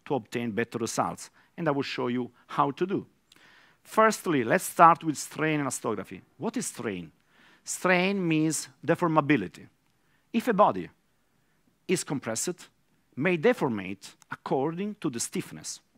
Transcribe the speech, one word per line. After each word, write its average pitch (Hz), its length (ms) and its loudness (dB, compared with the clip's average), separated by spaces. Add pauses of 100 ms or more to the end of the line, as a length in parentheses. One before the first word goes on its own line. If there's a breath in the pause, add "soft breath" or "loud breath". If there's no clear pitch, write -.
to 151 120 -4
obtain 120 340 -4
better 113 280 -4
results, 110 520 -4 (260 soft breath)
and 170 120 -4
I - 20 4
will 139 120 0
show 127 260 -6
you 123 220 -4 (180 soft breath)
how 143 240 0
to 180 120 -2
do. 175 220 -2 (760 soft breath)
Firstly, 190 640 2
let's 151 200 2
start 170 400 6
with 151 120 -2
strain 151 440 -2
elastography. 104 600 -6 (160)
What 214 200 -6
is 220 100 -4
strain? 95 460 -8 (520 soft breath)
Strain 185 640 0
means 156 420 0 (160)
deformability. 147 840 2 (640)
If 233 160 -2
a 233 40 4
body 147 380 4 (960)
is 175 180 0
compressed, 131 640 -6 (480)
may 175 220 0
deformate 117 800 -2 (140)
according 170 680 -4
to 160 80 -4
the 117 120 -6
stiffness. - 600 -10 (180)